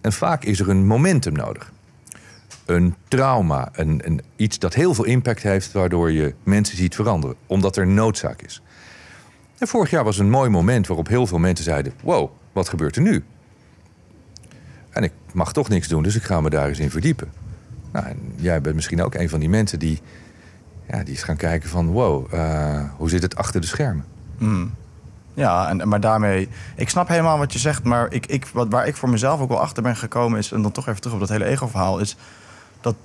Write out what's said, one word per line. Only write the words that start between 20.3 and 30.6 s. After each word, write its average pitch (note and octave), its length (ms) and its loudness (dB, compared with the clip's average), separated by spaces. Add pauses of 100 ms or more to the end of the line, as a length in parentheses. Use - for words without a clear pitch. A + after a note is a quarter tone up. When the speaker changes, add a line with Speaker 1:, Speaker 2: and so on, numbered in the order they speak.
Speaker 1:
ja, - 160 -4
die C#2 100 -8
is - 80 -10
gaan D#2+ 140 -4
kijken E2 320 -2
van: E2+ 180 0
"Wow, E2 480 0
eh, D2+ 480 -2 (140)
hoe E2 140 -4
zit F2 120 2
het F2+ 140 -4
achter - 240 -2
de E2 60 -6
schermen?" F#2+ 380 -4 (340)
Speaker 2:
Mm. G#2+ 360 0 (600)
Ja, F#2 340 2
en, F2+ 200 -2
maar G#2 120 2
daarmee, G#2 480 2 (280)
ik - 120 -4
snap F3+ 200 0
helemaal E3 300 2
wat C#3+ 140 -2
je - 60 -6
zegt, C#3+ 260 0
maar A#2+ 280 2
ik, B2 140 -4
ik, C3 260 -4
wat, A#2 160 0
waar A#2+ 180 2
ik D3 100 -4
voor B2+ 120 -2
mezelf B2+ 320 2
ook B2+ 80 -2
wel A#2+ 120 0
achter - 220 -2
ben A#2+ 140 0
gekomen A#2 420 0
is, G#2 140 -4
en A2+ 100 0